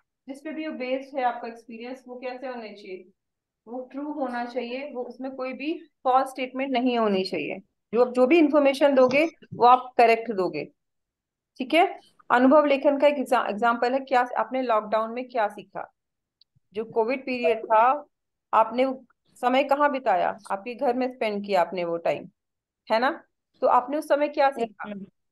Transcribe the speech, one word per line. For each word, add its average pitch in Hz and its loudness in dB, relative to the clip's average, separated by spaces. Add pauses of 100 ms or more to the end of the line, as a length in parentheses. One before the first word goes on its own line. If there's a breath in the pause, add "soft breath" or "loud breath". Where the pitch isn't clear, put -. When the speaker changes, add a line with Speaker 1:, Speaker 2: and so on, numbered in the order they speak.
(280)
Speaker 1:
जिस 269 -16
पे 311 -12
भी 311 -10
based 262 -8
है 254 -2
आपका 240 -4
experience, 233 -16
वो 247 -16
कैसे 254 -12
होने 226 -12
चाहिए? 190 -18 (580)
वो 254 -12
true 285 -10
होना 240 -6
चाहिए, 247 -8
वो, 247 -8
उसमें 262 -12
कोई 262 -8
भी 294 -8 (140)
false 262 2
statement 262 -8
नहीं 247 0
होनी 202 0
चाहिए। 175 -6 (340)
जो, 233 2
जो 247 4
भी 339 6
information 277 4
दोगे, 262 4 (280)
वो 220 4
आप 254 6
correct 226 4
दोगे। 170 -4 (920)
ठीक 262 -4
है, 359 2 (320 loud breath)
अनुभव 262 6
लेखन 277 2
का 302 4
एक 294 2
एग्जा-, 247 -2
एग्जांपल 233 0
है, 269 0
क्या 247 0 (100)
आपने 254 -2
lockdown 226 -2
में 254 -10
क्या 233 0
सीखा? 202 -14 (840)
जो 220 -6
COVID 233 -2
period 247 -2
था, 240 4 (480)
आपने 240 2 (480)
समय 254 2
कहाँ 277 2
बिताया? 196 0 (140)
आपके 214 -8
घर 247 0
में 254 -2
spend 208 -4
किया 196 2
आपने 175 -2
वो 170 -2
time, 165 -4 (600)
है 220 2
ना? 294 -2 (380)
तो 254 2
आपने 247 2
उस 302 -8
समय 294 2
क्या 294 2
सीखा? 226 -8
Speaker 2:
यस, 202 -12
मैम। 190 -16 (260)